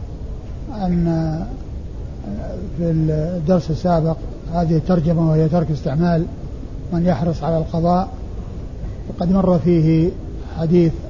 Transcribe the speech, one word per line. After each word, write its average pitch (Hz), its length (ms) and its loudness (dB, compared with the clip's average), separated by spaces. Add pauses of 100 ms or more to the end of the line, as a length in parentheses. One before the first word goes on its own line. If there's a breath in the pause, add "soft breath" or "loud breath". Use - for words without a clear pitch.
(760)
أن 175 300 0 (1700)
في 170 140 0
الدرس 160 800 2
السابق 160 460 2 (360)
هذه 165 220 2
الترجمة، 165 540 2
وهي 156 200 4
ترك 170 220 2
استعمال 165 540 2 (680)
من 170 120 2
يحرص 165 380 2
على 160 140 0
القضاء، 170 500 2 (1040)
وقد 180 220 0
مر 180 280 4
فيه 160 500 4 (500)
حديث 165 320 4 (180)